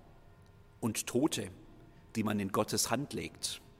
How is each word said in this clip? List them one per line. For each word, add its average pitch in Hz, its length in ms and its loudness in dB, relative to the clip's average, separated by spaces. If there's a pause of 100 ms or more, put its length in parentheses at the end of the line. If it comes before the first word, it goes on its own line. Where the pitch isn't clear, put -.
(800)
Und - 260 -2
Tote, 120 440 2 (640)
die 110 60 2
man 107 160 2
in 101 140 0
Gottes - 380 2
Hand 127 240 0
legt. - 460 -6 (200)